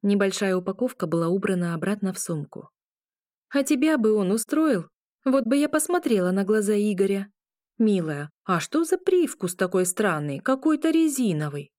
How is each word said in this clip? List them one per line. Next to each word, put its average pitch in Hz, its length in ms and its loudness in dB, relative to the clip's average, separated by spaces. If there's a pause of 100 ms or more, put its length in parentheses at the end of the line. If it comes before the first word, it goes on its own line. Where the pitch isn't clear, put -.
Небольшая 196 540 0
упаковка 190 500 -4
была 165 220 0
убрана 180 460 0
обратно 190 380 -4
в 185 60 -10
сумку. - 520 -8 (800)
«А 277 120 0
тебя 302 360 2
бы 214 140 4
он 196 200 2
устроил? 240 560 0 (360)
Вот 269 200 2
бы 233 120 2
я 294 120 2
посмотрела 294 640 0
на 196 120 2
глаза 214 300 2
Игоря. 202 560 0 (480)
Милая, 160 520 0 (140)
а 180 140 0
что 320 260 -2
за 359 140 -2
привкус 359 560 0
такой 185 320 0
странный, 151 540 -2
какой-то 302 500 0
резиновый? 202 880 0